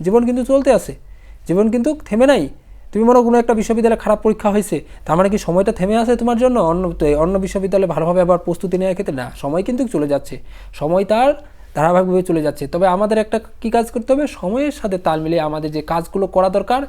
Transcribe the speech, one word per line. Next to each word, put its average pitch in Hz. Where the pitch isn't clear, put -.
জীবন 220
কিন্তু 247
চলতে 269
আছে, -
জীবন 202
কিন্তু 247
থেমে 233
নাই। 208
তুমি 214
মনে 240
করো 247
কোনো 233
একটা 233
বিশ্ববিদ্যালয়ে 220
খারাপ 214
পরীক্ষা 220
হয়েছে, 196
তার 156
মানে 190
কি 202
সময়টা 190
থেমে 196
আছে 233
তোমার 233
জন্য? 247
অন্য, 170
তো 147
অন্য 180
বিশ্ববিদ্যালয়ে 190
ভালোভাবে 165
আবার 175
প্রস্তুতি 175
নেওয়ার 190
ক্ষেত্রে 190
না, 120
সময় 151
কিন্তু 247
চলে 147
যাচ্ছে, 139
সময় 175
তার 240
ধারাবাহিকভাবে 180
চলে 165
যাচ্ছে। 143
তবে 175
আমাদের 208
একটা 220
কী 226
কাজ 233
করতে 240
হবে? 277
সময়ের 254
সাথে 190
তাল 160
মিলিয়ে 160
আমাদের 156
যে 151
কাজগুলো 170
করা 185
দরকার, 202